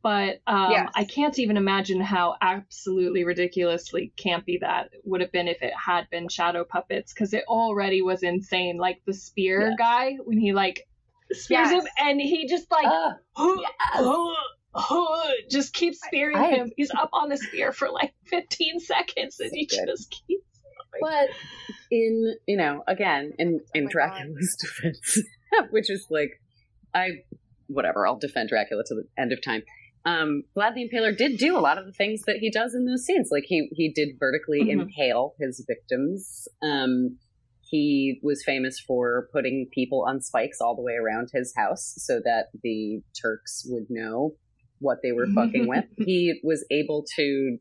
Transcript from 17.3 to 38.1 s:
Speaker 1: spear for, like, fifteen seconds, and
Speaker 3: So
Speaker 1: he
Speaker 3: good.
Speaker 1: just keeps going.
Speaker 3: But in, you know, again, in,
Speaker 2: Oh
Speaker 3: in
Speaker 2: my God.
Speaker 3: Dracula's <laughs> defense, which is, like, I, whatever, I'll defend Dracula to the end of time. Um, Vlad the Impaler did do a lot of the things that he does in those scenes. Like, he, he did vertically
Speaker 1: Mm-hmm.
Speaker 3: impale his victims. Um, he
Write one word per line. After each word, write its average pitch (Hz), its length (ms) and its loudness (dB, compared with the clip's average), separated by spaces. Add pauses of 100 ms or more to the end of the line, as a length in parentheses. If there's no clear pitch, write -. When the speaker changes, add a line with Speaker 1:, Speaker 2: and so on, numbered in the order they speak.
Speaker 1:
spear - 340 -2
for, 269 180 -4
like, - 240 -2 (120)
fifteen 339 560 -2
seconds, 320 580 -4
and - 120 -6
Speaker 3:
So 311 40 -8
Speaker 1:
he 294 120 -2
Speaker 3:
good. - 200 -2
Speaker 1:
just - 240 -6 (160)
keeps 392 160 -2 (220)
going. - 360 -14
Speaker 3:
But 302 280 2 (640)
in, 226 420 2 (120)
you 202 100 2
know, 143 320 0
again, 165 500 0
in, 170 240 2
Speaker 2:
Oh - 120 -20
Speaker 3:
in 147 100 0
Speaker 2:
my 135 40 -2
God. - 40 -6
Speaker 3:
Dracula's 156 640 -2
<laughs> - 40 -16
defense, - 640 -2 (480)
which 214 200 2
is, 196 200 -6
like, 151 300 -2 (540)
I, 180 280 0 (460)
whatever, 104 380 2
I'll 117 120 2
defend 123 300 -4
Dracula 107 380 0
to - 80 -6
the 110 100 -6 (120)
end 127 160 0
of 127 100 -4
time. 110 200 -2 (420)
Um, 156 380 0 (140)
Vlad 214 180 2
the 247 140 -6
Impaler 226 280 2
did 247 220 2
do 330 180 4
a 233 40 4
lot 156 180 4
of 185 80 -12
the 196 60 -18
things 208 340 -2
that 214 120 0
he 214 120 0
does 220 240 -2
in 247 120 0
those 254 180 -2
scenes. 370 260 2
Like, 143 160 0
he, 160 260 0
he 156 200 0
did 147 260 -2
vertically 147 440 0
Speaker 1:
Mm-hmm. 214 180 2
Speaker 3:
impale 139 580 0
his 127 300 -6
victims. 139 800 -4 (120)
Um, 131 580 0 (420)
he 139 600 0